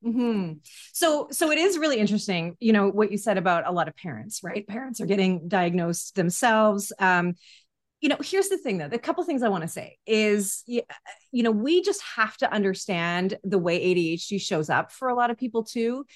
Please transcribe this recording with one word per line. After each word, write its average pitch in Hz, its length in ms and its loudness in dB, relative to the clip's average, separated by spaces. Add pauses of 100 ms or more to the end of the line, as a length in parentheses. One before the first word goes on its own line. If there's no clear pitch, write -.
Mm-hmm. 220 520 -2 (380)
So, 302 380 0
so 311 200 0
it 302 80 2
is 359 180 2
really 294 220 2
interesting, 190 600 0
you 220 120 4
know, 202 160 6
what 202 220 2
you 202 80 -4
said 202 180 0
about 175 300 2
a 180 60 -2
lot 165 160 0
of 156 80 -14
parents, 147 460 -10
right? 202 240 -8
Parents 240 340 -10
are 202 60 -6
getting 185 420 0
diagnosed 175 640 0
themselves. 208 840 2
Um, 180 360 2 (640)
you 302 80 0
know, 277 140 2
here's 381 260 0
the 381 100 0
thing, 202 200 -2
though. 147 100 -6
The 226 100 -4
couple 330 260 -2
things 269 180 -2
I 240 60 2
wanna 170 200 0
say - 380 -12
is, 208 600 2
y-, 240 140 -2 (500)
you 240 100 2
know, 226 80 4
we 269 320 2
just 370 200 -2 (140)
have 220 220 -2
to - 140 0
understand 185 920 -2
the 190 140 0
way 175 240 0
A 180 120 4
D 165 180 2
H 170 160 -8
D 202 100 -2
shows 156 320 -2
up 131 220 0
for 262 160 -4
a 247 60 0
lot 240 160 2
of 240 60 -4
people, 226 280 -4
too, 240 520 -4